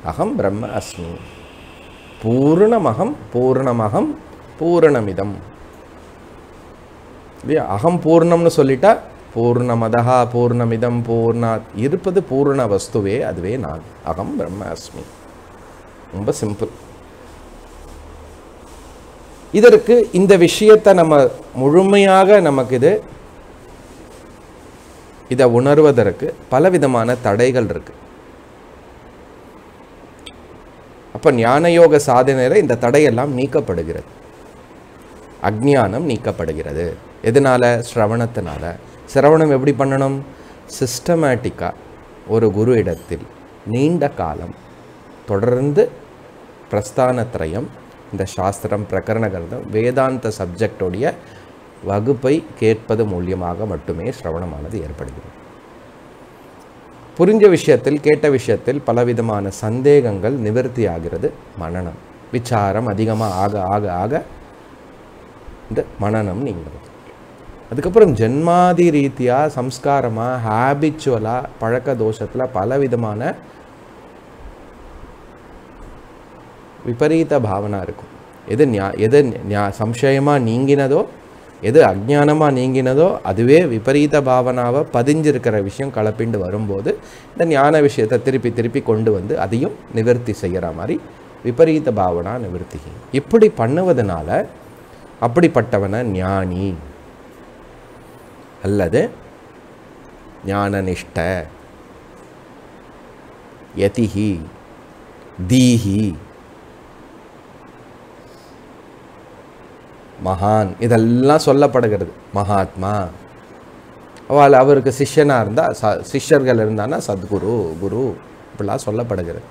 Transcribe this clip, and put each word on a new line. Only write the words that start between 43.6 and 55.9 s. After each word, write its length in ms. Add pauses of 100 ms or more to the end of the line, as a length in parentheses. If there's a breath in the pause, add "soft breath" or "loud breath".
நீண்ட 440
காலம் 460 (680)
தொடர்ந்து 640 (840)
பிரஸ்தானத்ரயம், 920 (460)
இந்த 140
சாஸ்திரம், 680
பிரகரண 380
கிரந்தம், 420
வேதாந்த 680
சப்ஜெக்டோடைய 760 (720 loud breath)
வகுப்பை 600 (140)
கேட்பது 480
மூலியமாக 600
மட்டுமே 420
சிரவணமானது 720
ஏற்படுகிறது. 600 (1700)